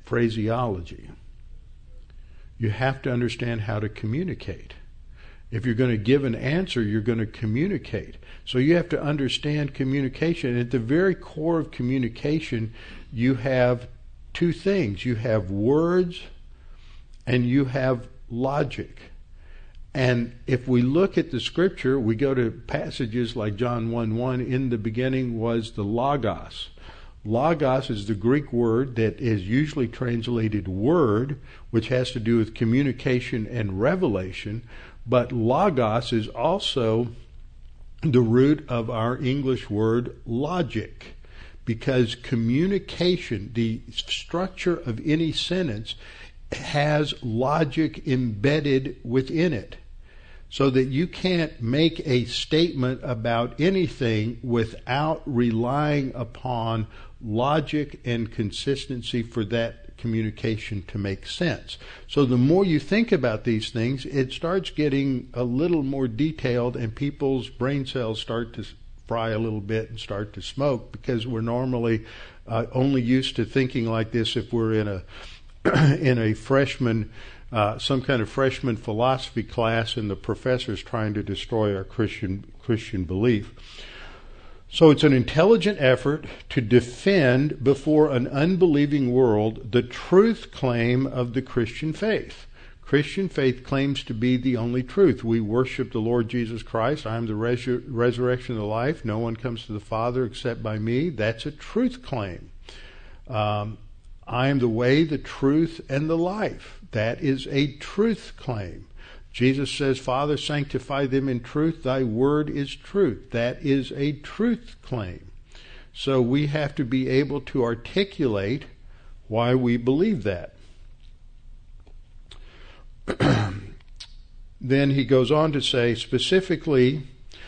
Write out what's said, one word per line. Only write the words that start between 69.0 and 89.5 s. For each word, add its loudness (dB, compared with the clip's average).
fry -2
a 0
little -2
bit -4
and -12
start -6
to -12
smoke, -2
because -4
we're -2
normally, 0
uh, -2
only 4
used 2
to 2
thinking 0
like 0
this 0
if -4
we're 2
in 2
a, -4
<clears throat> 6
in 4
a 4
freshman, 2
uh, 2
some 0
kind 2
of -4
freshman 0
philosophy 0
class, 0
and -4
the -2
professor's -2
trying -2
to -2
destroy 0
our -4
Christian, -4
Christian -2
belief. 0
So 10
it's 6
an 8
intelligent 4
effort 2
to 0
defend 4
before 4
an 2
unbelieving 4
world 4